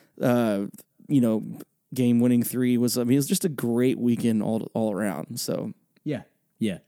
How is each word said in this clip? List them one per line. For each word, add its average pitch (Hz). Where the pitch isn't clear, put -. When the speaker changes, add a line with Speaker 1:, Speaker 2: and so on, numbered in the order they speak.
Speaker 1:
uh, 117
you 143
know, 113
game-winning 120
three 123
was, 123
I 120
mean, 120
it 139
was 143
just 190
a 185
great 123
weekend 113
all, 107
all 110
around. 98
So 107
Speaker 2:
Yeah, 135
yeah. 101